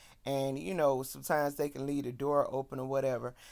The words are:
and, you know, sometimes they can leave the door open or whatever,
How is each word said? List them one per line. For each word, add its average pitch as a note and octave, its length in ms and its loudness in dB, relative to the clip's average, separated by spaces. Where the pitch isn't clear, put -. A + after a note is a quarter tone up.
and, C3+ 340 0
you F#3 160 -4
know, C#3 280 4
sometimes C#3+ 540 0
they D3 120 0
can C#3 180 -6
leave C#3+ 180 0
the B2 80 -4
door C#3 400 2
open C3+ 260 -4
or C3 80 -4
whatever, C3 480 0